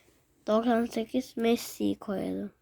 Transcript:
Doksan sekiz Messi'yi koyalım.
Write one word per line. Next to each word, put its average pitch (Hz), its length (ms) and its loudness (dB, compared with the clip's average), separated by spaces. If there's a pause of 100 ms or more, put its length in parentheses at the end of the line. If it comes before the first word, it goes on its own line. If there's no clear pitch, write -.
(460)
Doksan 226 380 4
sekiz 233 520 -4
Messi'yi 226 640 0
koyalım. 190 520 -4 (120)